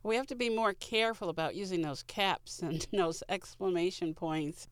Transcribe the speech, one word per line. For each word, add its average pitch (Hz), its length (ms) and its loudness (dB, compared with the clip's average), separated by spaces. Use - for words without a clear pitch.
We 220 140 2
have 262 120 0
to 262 80 -6
be 240 140 2
more 220 240 4
careful 220 560 0
about 156 260 0
using 185 260 -2
those 147 220 -2
caps - 580 -2
and 160 280 -2
<laughs> - 40 -6
those 165 340 2
exclamation 180 840 0
points. 156 580 -2